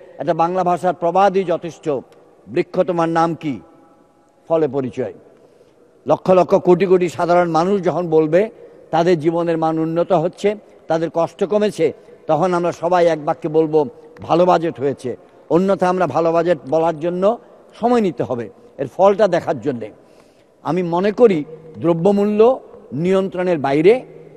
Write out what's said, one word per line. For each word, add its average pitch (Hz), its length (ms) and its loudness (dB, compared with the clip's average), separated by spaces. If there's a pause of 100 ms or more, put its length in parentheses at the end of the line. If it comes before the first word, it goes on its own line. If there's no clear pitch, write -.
(180)
একটা 147 160 -2
বাংলা 175 300 -2
ভাষার 175 300 -2
প্রবাদই 185 500 0
যথেষ্ট, 165 460 -6 (580)
"বৃক্ষ 175 340 -4
তোমার 170 280 0
নাম 165 260 0
কি, 135 240 -8 (880)
ফলে 160 200 0
পরিচয়।" 123 460 -6 (960)
লক্ষ 156 240 0
লক্ষ 185 240 4
কোটি 180 300 4
কোটি 180 240 2
সাধারণ 175 400 0
মানুষ 180 320 0
যখন 165 280 -4
বলবে 160 400 2 (420)
তাদের 175 280 2
জীবনের 165 380 -2
মান 160 220 -2
উন্নত 165 320 -2
হচ্ছে, 185 440 -2 (320)
তাদের 165 260 -2
কষ্ট 165 300 -4
কমেছে, 196 500 -2 (340)
তখন 160 260 0
আমরা 175 180 -2
সবাই 170 340 0
এক 156 200 0
বাক্যে 160 240 -4
বলবো, 156 360 2 (360)
"ভালো 170 240 2
বাজেট 170 340 0
হয়েছে।" 127 360 -4 (340)
অন্যথা 185 400 2
আমরা 185 180 0
ভালো 165 240 0
বাজেট 165 260 0 (120)
বলার 160 300 0
জন্য 180 380 -2 (420)
সময় 240 220 0
নিতে 165 220 -2
হবে, 120 260 -6 (280)
এর 139 100 -6
ফলটা 196 400 2
দেখার 165 340 -2
জন্যে। 113 300 -6 (720)
আমি 170 200 -2
মনে 175 280 -2
করি 202 320 4 (340)
দ্রব্যমূল্য 202 840 2 (340)
নিয়ন্ত্রণের 180 640 -2
বাইরে 156 480 2 (320)